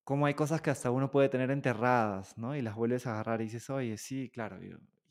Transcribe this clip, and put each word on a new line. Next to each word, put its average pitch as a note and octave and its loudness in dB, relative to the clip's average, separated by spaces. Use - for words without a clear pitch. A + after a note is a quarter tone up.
cómo C#3+ 2
hay C#3+ 2
cosas D#3 0
que D#3 0
hasta C3 0
uno C3 2
puede C#3 6
tener C3 0
enterradas, A#2 2
¿no? B2 -4
Y C#3 -2
las A2 -4
vuelves A#2 0
a A#2+ -4
agarrar A2 -2
y A2+ -2
dices, A2+ -8
"Oye, B2+ -2
sí, C3 -8
claro", F#2+ -8
y, F#2 -14